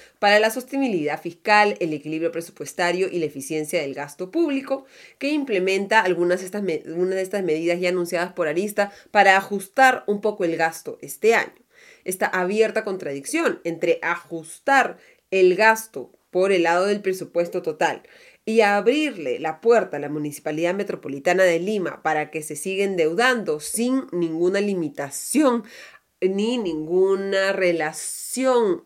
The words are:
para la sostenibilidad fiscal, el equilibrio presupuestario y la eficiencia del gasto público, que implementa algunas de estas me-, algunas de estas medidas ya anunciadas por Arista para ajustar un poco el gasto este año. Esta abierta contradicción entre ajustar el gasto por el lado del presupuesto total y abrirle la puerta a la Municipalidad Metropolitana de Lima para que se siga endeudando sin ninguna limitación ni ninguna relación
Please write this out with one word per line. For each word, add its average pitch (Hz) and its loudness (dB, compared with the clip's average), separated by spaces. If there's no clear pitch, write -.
para 208 6
la 220 4
sostenibilidad 226 -2
fiscal, 208 2
el 160 -2
equilibrio 160 -4
presupuestario 175 -4
y 175 -4
la 160 -2
eficiencia 151 -4
del 139 -6
gasto 147 -10
público, 277 -2
que 277 -2
implementa 202 0
algunas 175 0
de 190 -12
estas 202 -8
me-, 170 -4
algunas 180 -2
de 190 -2
estas 190 -4
medidas 170 0
ya 180 -2
anunciadas 180 -2
por 170 -2
Arista 202 -2
para 190 6
ajustar 233 2
un 202 -2
poco 208 -2
el 165 -2
gasto 160 -4
este 214 2
año. - 0
Esta 185 -4
abierta 208 0
contradicción 185 -2
entre 165 0
ajustar 170 -2
el 185 6
gasto 220 0
por 190 2
el 175 2
lado 170 2
del 208 0
presupuesto 175 -4
total 151 -2
y 220 2
abrirle 202 2
la 156 -6
puerta 220 4
a 143 -4
la 143 -6
Municipalidad 151 -4
Metropolitana 175 -2
de 170 4
Lima 180 -4
para 151 -2
que 156 -8
se 151 -10
siga 190 -4
endeudando 185 0
sin 247 -2
ninguna 175 0
limitación 202 -2
ni 202 0
ninguna 190 0
relación 190 0